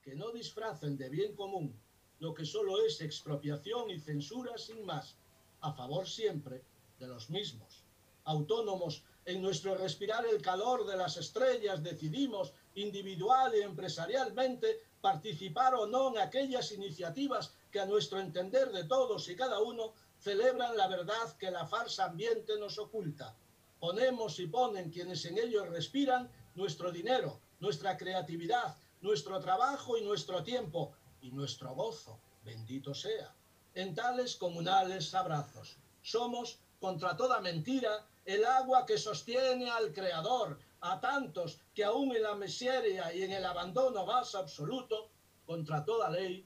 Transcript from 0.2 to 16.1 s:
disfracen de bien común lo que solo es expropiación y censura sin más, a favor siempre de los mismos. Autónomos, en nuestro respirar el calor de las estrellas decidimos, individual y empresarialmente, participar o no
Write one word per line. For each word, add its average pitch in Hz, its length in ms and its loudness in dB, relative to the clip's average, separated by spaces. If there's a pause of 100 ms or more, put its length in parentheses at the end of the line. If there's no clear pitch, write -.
disfracen 208 640 -4
de 131 140 -8
bien 202 260 -2
común 190 420 -4 (420)
lo 160 140 -6
que 160 120 -6
solo 202 360 2
es 220 200 2
expropiación 151 880 -4
y 170 100 -6
censura 214 580 -6
sin 220 280 -12
más, - 320 -6 (420)
a - 140 -4
favor 147 340 -4
siempre 156 560 -2 (340)
de 127 100 -12
los 120 220 -12
mismos. 156 540 -8 (400)
Autónomos, 175 800 0 (220)
en 185 160 -4
nuestro 190 340 0
respirar 202 500 -2
el 220 160 4
calor 202 460 2
de 196 80 -4
las 175 220 0
estrellas 208 680 2
decidimos, 190 680 -2 (220)
individual 202 760 2
y 208 100 6
empresarialmente, 220 1160 0 (220)
participar 202 760 2
o 214 120 2
no 254 280 2